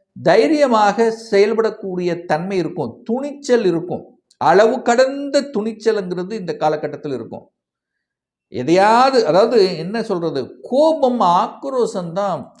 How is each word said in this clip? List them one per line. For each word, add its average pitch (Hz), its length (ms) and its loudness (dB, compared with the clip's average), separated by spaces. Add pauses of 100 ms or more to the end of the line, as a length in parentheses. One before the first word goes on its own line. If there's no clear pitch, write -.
(240)
தைரியமாக 226 880 4 (200)
செயல்படக்கூடிய 196 960 0
தன்மை 180 320 -2
இருக்கும், 156 460 -6
துணிச்சல் 247 600 -2
இருக்கும். 165 380 -2 (340)
அளவு 208 440 4
கடந்த 277 600 0
துணிச்சல்ங்கிறது 202 880 -4
இந்த 180 240 -8
காலகட்டத்தில் 151 580 -4
இருக்கும். 110 380 -12 (960)
எதையாவது, 214 760 2
அதாவது 190 520 2
என்ன 190 260 -6
சொல்றது, 165 580 -6
கோபம், 277 600 0
ஆக்ரோஷம் 190 920 -2
தான் 180 460 -6